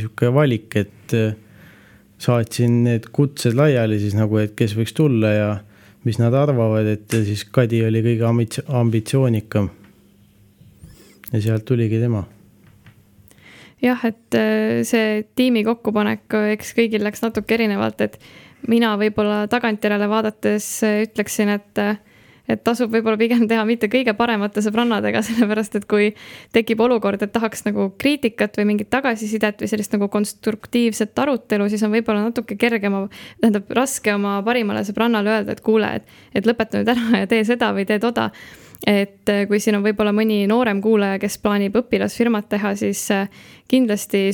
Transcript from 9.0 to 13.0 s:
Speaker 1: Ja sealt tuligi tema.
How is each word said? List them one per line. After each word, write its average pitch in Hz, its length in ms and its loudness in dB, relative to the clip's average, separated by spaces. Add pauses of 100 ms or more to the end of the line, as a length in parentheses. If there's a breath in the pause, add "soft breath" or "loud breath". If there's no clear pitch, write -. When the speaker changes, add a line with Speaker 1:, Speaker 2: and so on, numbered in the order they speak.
Speaker 1:
Ja 107 80 0
sealt 110 240 -2
tuligi 113 380 0
tema. 113 240 0 (1600 loud breath)